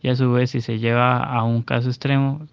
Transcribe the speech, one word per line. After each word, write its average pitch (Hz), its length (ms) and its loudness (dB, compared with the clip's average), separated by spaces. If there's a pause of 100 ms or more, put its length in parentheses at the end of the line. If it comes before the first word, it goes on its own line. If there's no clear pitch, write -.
Y 135 60 -4
a 127 80 2
su 127 160 2
vez, 123 200 2
si 120 100 -4
se 110 180 -6
lleva 120 420 2
a 120 220 -2
un 117 180 0
caso 120 280 -2
extremo, 139 640 -2